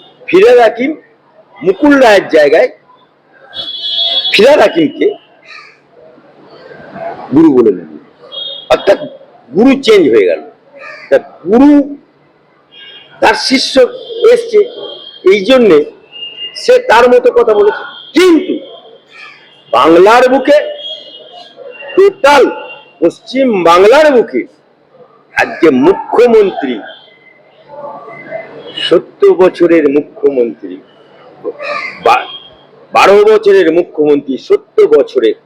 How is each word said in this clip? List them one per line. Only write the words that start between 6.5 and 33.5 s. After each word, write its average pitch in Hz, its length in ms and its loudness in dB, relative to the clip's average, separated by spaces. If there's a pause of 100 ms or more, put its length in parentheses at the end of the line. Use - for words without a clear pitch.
গুরু 156 200 4
বলে 113 160 2
নেন, 80 280 -8 (720)
অর্থাৎ - 280 0 (560)
গুরু 262 280 0
চেঞ্জ 403 260 2
হয়ে 110 180 2
গেল। 82 160 -4 (680)
তা 135 80 2
গুরু 277 800 0 (1200)
তার - 140 0
শিষ্য - 460 -2 (520)
এসছে, - 260 -2 (760)
এই 202 120 -2
জন্যে 208 400 2 (680)
সে 494 240 0
তার 240 300 2
মতো 247 240 2
কথা 220 220 0
বলেছে। 202 280 0 (380)
কিন্তু 330 440 0 (1080)
বাংলার 185 580 4
বুকে, 269 240 0 (1400)
টোটাল 294 540 2 (500)
পশ্চিম 226 600 -4
বাংলার 233 500 4
বুকে 151 340 -2 (880)
আজকে 127 340 -2
মুখ্যমন্ত্রী, 156 1080 0 (2000)
সত্তর - 580 -2
বছরের 165 560 0
মুখ্যমন্ত্রী, 123 840 -4 (1300)
বা-, - 220 0 (680)
বারো 196 320 2
বছরের 202 480 2